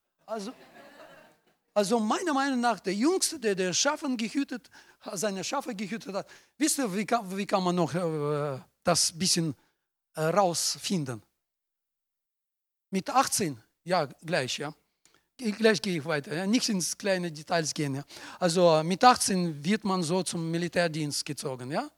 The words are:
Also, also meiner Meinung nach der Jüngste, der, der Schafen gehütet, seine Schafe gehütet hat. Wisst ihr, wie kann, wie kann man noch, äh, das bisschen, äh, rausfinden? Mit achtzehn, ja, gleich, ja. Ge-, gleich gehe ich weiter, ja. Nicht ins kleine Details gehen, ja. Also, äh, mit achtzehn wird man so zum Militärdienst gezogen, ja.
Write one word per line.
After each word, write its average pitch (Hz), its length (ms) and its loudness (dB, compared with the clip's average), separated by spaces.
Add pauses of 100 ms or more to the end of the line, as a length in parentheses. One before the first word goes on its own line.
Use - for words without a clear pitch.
(240)
Also, 214 260 -8 (1200)
also 208 260 2
meiner 294 320 0
Meinung 269 280 0
nach 233 200 0
der 190 140 -2
Jüngste, 311 440 0
der, 220 160 0
der 185 200 0
Schafen 285 420 0
gehütet, 240 540 -4 (420)
seine 190 320 -2
Schafe 262 300 -4
gehütet 196 400 -8
hat. 190 120 -6 (300)
Wisst 294 220 2
ihr, 240 180 0
wie 214 80 0
kann, 190 320 -2
wie 196 100 -2
kann 196 160 2
man 180 140 2
noch, 156 180 2
äh, 151 680 -2 (220)
das - 300 2
bisschen, 165 420 0 (600)
äh, 156 80 -4
rausfinden? 160 1000 0 (1700)
Mit 190 200 -2
achtzehn, 202 520 0 (220)
ja, 170 220 0
gleich, 135 520 -4
ja. 151 160 -6 (600)
Ge-, 233 160 -2
gleich 220 280 4
gehe 180 180 -2
ich 135 60 -4
weiter, 151 300 -2
ja. 185 120 -2
Nicht 226 220 2
ins 185 300 -2
kleine 185 320 0
Details 156 420 -2
gehen, 139 220 -2
ja. 143 100 -6 (360)
Also, 175 340 6
äh, 156 80 4
mit 170 220 2
achtzehn 180 580 4
wird 202 220 0
man 185 180 0
so 175 220 0
zum 165 260 -4
Militärdienst 165 720 -2
gezogen, 131 460 -8
ja. 226 280 -4